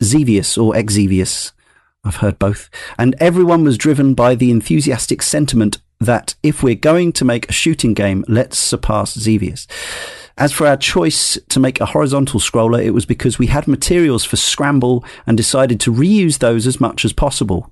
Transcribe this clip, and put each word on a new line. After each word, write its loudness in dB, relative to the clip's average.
Xevious 2
or 2
Xevious. 0
I've -4
heard -2
both. -2
And 2
everyone 4
was 2
driven 2
by 4
the 2
enthusiastic 0
sentiment 0
that -2
if 0
we're 2
going 2
to -2
make 0
a -8
shooting 0
game, 0
let's 0
surpass -2
Xevious. -2
As 2
for 0
our 4
choice -2
to 2
make 0
a -2
horizontal 0
scroller, 0
it 0
was 0
because -2
we 2
had 0
materials 0
for -4
Scramble 0
and 2
decided 0
to 0
reuse 2
those 0
as -2
much -2
as 0
possible. -2